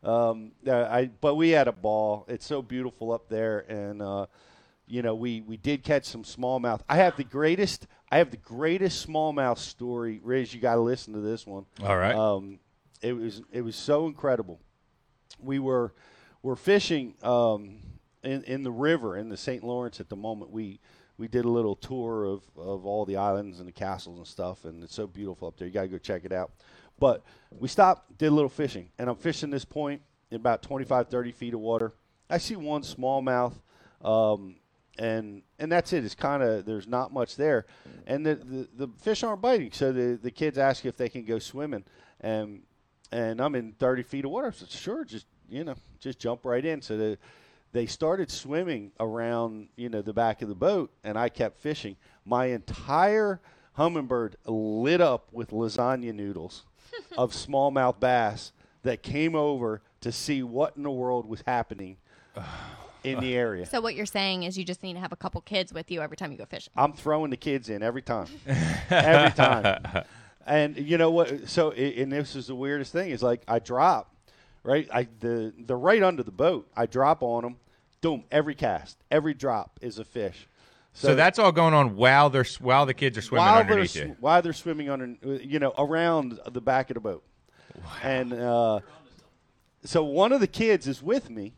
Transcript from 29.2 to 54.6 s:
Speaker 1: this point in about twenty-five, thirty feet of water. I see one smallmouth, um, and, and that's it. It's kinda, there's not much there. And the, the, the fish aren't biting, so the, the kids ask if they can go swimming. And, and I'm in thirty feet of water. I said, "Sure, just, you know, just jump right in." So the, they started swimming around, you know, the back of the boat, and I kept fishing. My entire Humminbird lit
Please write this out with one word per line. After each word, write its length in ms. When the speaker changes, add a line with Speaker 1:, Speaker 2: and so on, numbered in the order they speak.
Speaker 1:
this 160
point 360
in 60
about 240
twenty-five, 480
thirty 240
feet 200
of 60
water. 320
I 80
see 180
one 280
smallmouth, 680
um, 540
and, 440
and 100
that's 220
it. 140
It's 100
kinda, 460
there's 260
not 240
much 240
there. 300
And 180
the, 100
the, 500
the 20
fish 240
aren't 180
biting, 320
so 180
the, 300
the 100
kids 260
ask 280
if 100
they 140
can 160
go 120
swimming. 460
And, 400
and 300
I'm 140
in 180
thirty 300
feet 200
of 80
water. 160
I 40
said, 200
"Sure, 320
just, 220
you 160
know, 100
just 180
jump 280
right 180
in." 180
So 140
the, 220
they 140
started 440
swimming 720
around, 760
you 140
know, 120
the 120
back 280
of 60
the 80
boat, 380
and 140
I 100
kept 320
fishing. 380
My 220
entire 960
Humminbird 580
lit 560